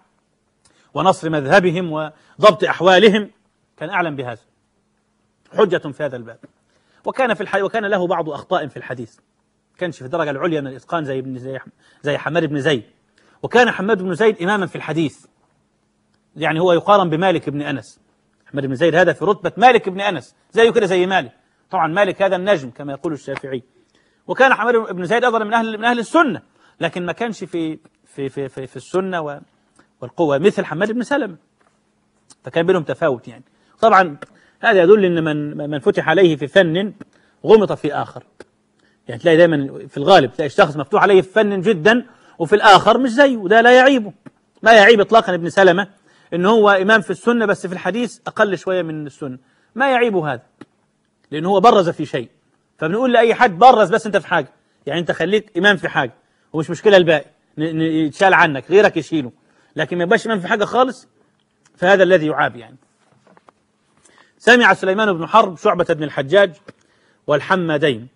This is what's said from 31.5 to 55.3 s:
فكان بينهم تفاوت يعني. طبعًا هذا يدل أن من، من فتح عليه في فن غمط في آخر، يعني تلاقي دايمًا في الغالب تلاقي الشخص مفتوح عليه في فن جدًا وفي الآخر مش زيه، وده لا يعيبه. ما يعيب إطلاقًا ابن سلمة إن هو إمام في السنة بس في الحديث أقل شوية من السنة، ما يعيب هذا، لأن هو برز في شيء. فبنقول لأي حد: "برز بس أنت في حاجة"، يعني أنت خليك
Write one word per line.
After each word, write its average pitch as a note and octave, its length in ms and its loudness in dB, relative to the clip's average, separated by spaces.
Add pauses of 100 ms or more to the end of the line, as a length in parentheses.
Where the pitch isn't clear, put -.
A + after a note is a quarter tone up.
فكان E3 220 -4
بينهم F3+ 180 0
تفاوت C3+ 440 -6
يعني. A#2+ 160 -20 (360)
طبعًا F#3+ 380 2 (420)
هذا G3 240 2
يدل G3 220 6
أن E3+ 180 0
من، D3 460 -6
من D3 100 -6
فتح D#3+ 300 -2
عليه E3 260 2
في C#3+ 120 -8
فن F#3 460 0 (520)
غمط F#3+ 260 2
في - 220 -6
آخر، C3 300 -10 (840)
يعني A#2 140 -14
تلاقي E3 160 4
دايمًا C#3+ 500 2
في - 100 -16
الغالب D3 360 4
تلاقي D#3 140 -6
الشخص D3+ 300 0
مفتوح D#3 240 -2
عليه F#3 200 4
في - 80 -4
فن G3+ 320 0
جدًا G#3+ 440 0 (340)
وفي E3+ 160 0
الآخر G#3 420 6
مش C4 120 -2
زيه، C4 280 2
وده G#3 240 2
لا A#3+ 100 6
يعيبه. B3+ 420 4 (500)
ما A3 100 6
يعيب G#3+ 280 8
إطلاقًا G#3 320 2
ابن E3+ 160 -4
سلمة F#3+ 380 2 (460)
إن F3 120 -2
هو G#3 240 4
إمام G3+ 320 2
في - 80 -8
السنة A#3 360 -2
بس G3 220 -2
في F3 60 -12
الحديث G3 540 -6
أقل G3+ 300 -2
شوية F#3 240 -4
من D#3 260 -10
السنة، C3+ 300 -14 (380)
ما C4 160 0
يعيب A#3+ 240 0
هذا، D3 260 -4 (880)
لأن D3+ 140 -6
هو G3 140 0
برز G3+ 300 4
في D#3 160 -6
شيء. B2 240 -8 (480)
فبنقول A3 360 -2
لأي A#3 200 4
حد: G#3+ 240 2
"برز G#3+ 320 6
بس G#3+ 160 -2
أنت G3+ 120 -2
في E3+ 100 -8
حاجة"، D#3+ 260 -4 (320)
يعني D3 140 -6
أنت F3 120 -4
خليك G3 460 -4